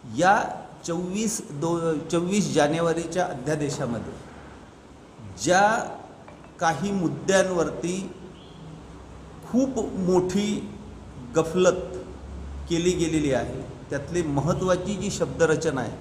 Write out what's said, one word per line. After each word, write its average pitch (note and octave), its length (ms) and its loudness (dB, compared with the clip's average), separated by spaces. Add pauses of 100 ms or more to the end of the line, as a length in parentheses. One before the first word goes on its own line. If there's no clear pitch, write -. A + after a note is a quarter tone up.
(180)
या G3 260 6 (420)
चोवीस F3+ 560 -2 (100)
दो-, E3 460 0 (140)
चोवीस F3 420 2
जानेवारीच्या E3 720 2
अध्यादेशामध्ये C3 880 -2 (1300)
ज्या G3+ 520 4 (640)
काही E3 320 0
मुद्द्यांवरती F3+ 1200 2 (1400)
खूप C4 300 2
मोठी F#3 920 2 (680)
गफलत F3 600 2 (720)
केली F3 220 4
गेलेली D#3 420 2
आहे, A#2 280 -2 (280)
त्यातली E3 320 -2
महत्त्वाची F3+ 760 2
जी F#3+ 160 -2
शब्दरचना D3+ 680 2
आहे G#2+ 200 -6